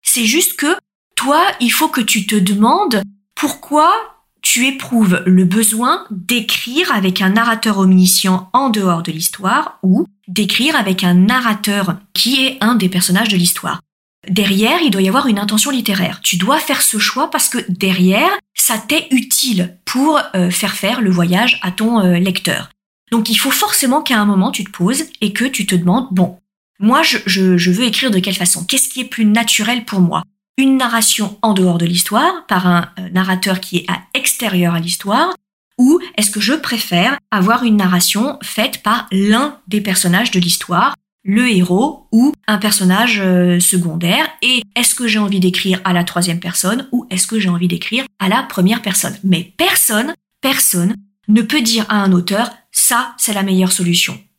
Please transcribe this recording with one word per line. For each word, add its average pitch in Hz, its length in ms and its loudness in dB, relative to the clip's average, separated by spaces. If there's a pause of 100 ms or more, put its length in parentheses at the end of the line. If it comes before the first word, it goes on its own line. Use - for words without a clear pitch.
C'est 233 240 0
juste 330 300 0
que 311 200 -2 (400)
toi, 277 240 2 (200)
il 240 100 2
faut 311 180 0
que 247 140 -2
tu 214 240 -2
te - 80 -2
demandes 240 680 2 (320)
pourquoi 302 560 0 (520)
tu 240 240 0
éprouves 233 580 0
le 185 220 6
besoin 220 640 0
d'écrire 240 800 -4
avec 190 300 0
un 190 80 2
narrateur 226 480 0
omniscient 185 720 4
en 262 160 2
dehors 190 340 0
de 165 80 -8
l'histoire 190 720 -4
ou 196 220 2 (240)
d'écrire 220 480 0
avec 196 260 0
un 180 120 4
narrateur 208 840 2 (160)
qui 262 320 0
est 262 160 -4
un 226 140 2
des 185 160 2
personnages 185 400 0
de 196 80 2
l'histoire. 175 420 -2 (480)
Derrière, 208 540 2
il 294 80 2
doit 196 120 0
y 190 60 2
avoir 262 200 0
une 208 100 2
intention 214 320 0
littéraire. 208 520 -2
Tu - 140 -2
dois 220 220 2
faire 311 240 -2
ce - 160 0
choix 285 320 -2
parce - 180 -2
que 247 100 -2 (120)
derrière, 190 600 2 (240)
ça - 220 -2
t'est 247 360 -4
utile 214 760 -2
pour, 285 340 2 (140)
euh, 185 160 2
faire 185 240 -4
faire 240 260 -2
le 202 100 2
voyage 180 520 2
à 185 80 -4
ton, 220 300 0
euh, 180 180 4
lecteur. 180 500 -2 (420)
Donc 226 180 -2
il 226 80 -2
faut 269 140 0
forcément 285 500 0
qu'à 254 180 0
un 208 60 2
moment, 196 260 2
tu 196 140 -6
te - 60 -14
poses 180 340 -2 (160)
et 208 140 -2
que 226 100 -2
tu 208 220 -4
te - 80 -2
demandes, « 180 360 0
Bon, 185 280 0 (420)
moi, 247 220 4
je, 254 240 0
je, 185 320 2
je 175 120 2
veux 208 140 2
écrire 247 260 0
de 196 80 2
quelle 185 160 -2
façon ? 180 300 -2
Qu'est-ce 262 240 -2
qui 254 120 -8
est 254 40 -4
plus 226 220 -2
naturel 226 580 0
pour 196 160 -2
moi ? 170 240 2 (320)
Une 269 220 4
narration 220 640 -2
en 220 100 2
dehors 180 260 2
de 170 60 0
l'histoire, 240 600 -2
par 190 200 -2
un, 175 220 2 (100)
euh, 180 120 -12
narrateur 185 500 -2
qui - 160 -8
est 170 140 -4
à - 100 -4 (140)
extérieur 185 600 -2
à 165 60 -2
l'histoire, 202 540 -2 (440)
ou 277 220 4 (160)
est-ce 214 140 -2
que 208 100 -6
je 214 140 0
préfère 240 640 -2 (120)
avoir 220 320 2
une 220 140 4
narration 202 640 0
faite - 400 -6
par 226 300 -2
l'un 220 460 0 (100)
des 202 140 -2
personnages 190 480 0
de 185 100 0
l'histoire, 180 540 0 (280)
le 220 260 2
héros 196 600 0
ou 247 220 4 (160)
un 214 100 2
personnage, 202 640 2
euh, 180 380 2
secondaire ? 175 680 0 (160)
Et 247 200 0 (120)
est-ce 240 200 0
que 247 120 -4
j'ai 214 140 0
envie 202 200 0
d'écrire 185 440 0
à 185 80 0
la 175 120 2
troisième 175 360 -4
personne 196 500 -4
ou 247 200 -4
est-ce 185 180 -2
que 220 100 -2
j'ai 190 100 0
envie 175 200 0
d'écrire 214 360 -4 (140)
à 190 100 -2
la 233 140 0
première 226 400 0
personne ? » - 420 -4
Mais 175 320 0
personne, 302 580 0 (260)
personne 214 560 0 (320)
ne 214 140 6
peut 277 200 0
dire 226 260 0
à 208 140 0
un 196 80 2
auteur, « 196 400 0 (260)
Ça, 247 420 0
c'est - 140 -4
la 196 120 -2
meilleure 185 260 2
solution. » 175 480 -2 (200)